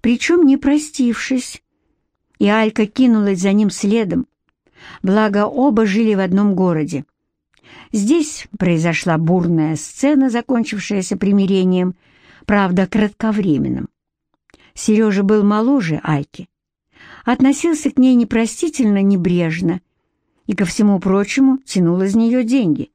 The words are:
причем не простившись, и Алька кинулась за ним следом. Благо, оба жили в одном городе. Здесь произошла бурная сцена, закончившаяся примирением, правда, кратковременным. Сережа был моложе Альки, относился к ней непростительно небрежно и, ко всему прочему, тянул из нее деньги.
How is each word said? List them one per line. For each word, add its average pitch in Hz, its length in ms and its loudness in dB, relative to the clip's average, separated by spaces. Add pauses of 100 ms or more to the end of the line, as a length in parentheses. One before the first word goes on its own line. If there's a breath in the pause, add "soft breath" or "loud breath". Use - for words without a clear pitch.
причем 294 460 2
не 269 100 6
простившись, 269 1040 -2 (760)
и 202 100 2
Алька 214 380 0
кинулась 208 540 2
за 196 120 0
ним 208 180 2
следом. 208 560 -2 (760 loud breath)
Благо, 208 440 0
оба 226 380 2
жили 214 300 0
в 190 60 0
одном 190 340 0
городе. 160 500 -2 (880 loud breath)
Здесь 277 540 -2 (100)
произошла 170 600 0
бурная 165 580 0
сцена, 269 520 0
закончившаяся 214 880 -4
примирением, 185 760 0 (500 soft breath)
правда, 190 440 0
кратковременным. 202 1000 -2 (880 soft breath)
Сережа 214 480 0
был 208 220 2
моложе 208 580 0
Альки, 151 460 -6 (760 loud breath)
относился 277 680 0
к - 60 -2
ней 254 180 4
непростительно 226 840 0
небрежно 175 800 0 (680)
и, 202 80 -4
ко 196 100 -2
всему 202 340 0
прочему, 202 600 0
тянул 180 440 0
из 196 140 0
нее 233 260 2
деньги. 220 520 -2